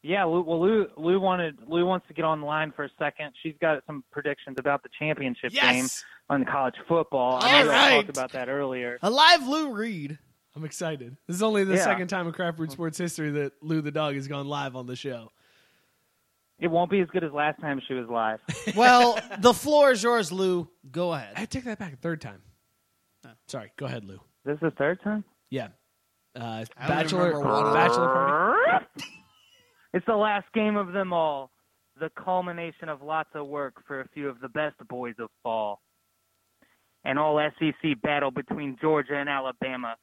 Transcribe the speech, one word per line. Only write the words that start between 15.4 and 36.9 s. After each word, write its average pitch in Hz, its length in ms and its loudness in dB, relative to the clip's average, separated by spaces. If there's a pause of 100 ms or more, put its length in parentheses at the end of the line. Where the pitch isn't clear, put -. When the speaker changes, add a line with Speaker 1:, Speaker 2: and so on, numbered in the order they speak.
Speaker 1:
It 170 100 -2
won't 170 220 2
be 196 100 2
as 170 80 0
good 180 140 -2
as 151 100 -4
last 147 280 -2
time 139 260 -4
she 135 60 -6
was 123 160 -6
live. 110 320 -2 (180)
Speaker 3:
<laughs> - 180 -6
Well, 240 420 8 (220)
the 233 120 8
floor 294 380 6
is 214 120 2
yours, 226 300 2
Lou. 185 360 0 (220)
Go 170 220 -2
ahead. 110 240 -8
Speaker 2:
I 202 80 -6
take 247 200 -8
that 226 140 -8
back. 160 220 -12
Third 165 220 -6
time. 101 180 -16 (840)
Speaker 3:
Oh. 120 40 -20 (180)
Speaker 2:
Sorry. 110 280 -10
Go 139 80 -10
ahead, 123 220 -8
Lou. 95 120 -18 (280)
Speaker 1:
This 143 80 -2
is 151 80 -8
the 160 80 0
third 156 320 -2
time? 208 220 -4 (260)
Speaker 2:
Yeah. 123 180 -6 (680)
Uh, 127 60 -12
Speaker 3:
I 113 240 -8 (140)
don't 127 100 -6
Speaker 2:
bachelor, 160 440 2
Speaker 3:
remember 143 160 0 (160)
what 110 100 4
Speaker 2:
bachelor 123 340 4
party. 196 840 4
Speaker 1:
<laughs> - 40 -20 (1000)
It's 175 140 0
the 226 80 2
last 208 400 2
game 214 220 2
of 190 160 -2
them 190 200 -2
all. 151 380 0 (480)
The 160 120 -6
culmination 170 800 -4
of 139 140 -10
lots 156 320 -4
of 147 140 -8
work 143 260 -6 (140)
for 139 140 -8
a 123 120 -12
few 143 140 -6
of 123 100 -10
the 127 100 -14
best 151 280 -6 (120)
boys 123 300 -8
of 113 120 -12 (120)
fall. 107 380 -4 (1200)